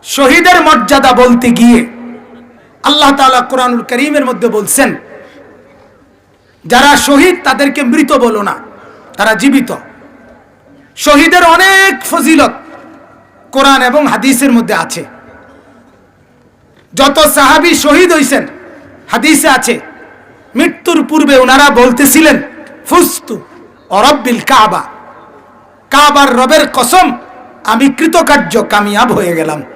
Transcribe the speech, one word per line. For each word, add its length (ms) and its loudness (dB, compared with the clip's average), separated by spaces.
শহীদের 540 2
মর্যাদা 520 2
বলতে 360 2
গিয়ে 360 4
আল্লাহ 320 0
তাআলা 260 2
কোরআনুল 400 -4
করিমের 440 -4
মধ্যে 220 -4
বলছেন, 480 -4
"যারা 320 2
শহীদ 460 2
তাদেরকে 400 -2
মৃত 300 0
বলো 280 0
না, 140 -6
তারা 160 0
জীবিত।" 420 -2
শহীদের 500 2
অনেক 640 2
ফজিলত 420 0
কোরআন 300 0
এবং 260 0
হাদিসের 440 0
মধ্যে 220 0
আছে। 300 -8
যত 260 0
সাহাবী 540 2
শহীদ 400 2
হইছেন, 340 -2
হাদিসে 380 0
আছে, 300 -2
মৃত্যুর 500 -2
পূর্বে 320 0
ওনারা 320 4
বলতেছিলেন, 720 2
"ফুস্তু 560 -2
অরব্বিল 500 0
কাবা, 440 0
কাবার 440 2
রবের 380 0
কসম, 440 0
আমি 260 0
কৃতকার্য, 800 -2
কামিয়াব 420 -2
হয়ে 240 -4
গেলাম।" 280 -6